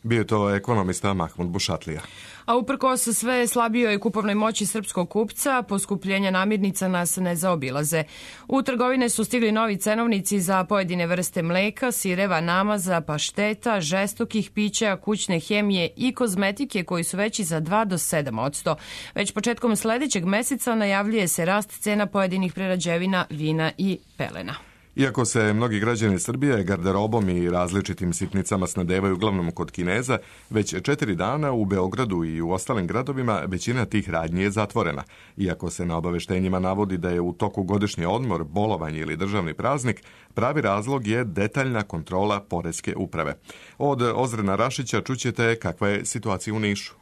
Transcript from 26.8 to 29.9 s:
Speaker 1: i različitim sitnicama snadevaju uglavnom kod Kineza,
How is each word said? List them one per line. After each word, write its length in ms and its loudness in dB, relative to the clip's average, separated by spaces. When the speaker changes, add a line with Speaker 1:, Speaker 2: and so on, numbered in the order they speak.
Speaker 1:
i 200 2
različitim 640 0
sitnicama 540 0
snadevaju 480 2
uglavnom 360 0
kod 200 -6
Kineza, 460 0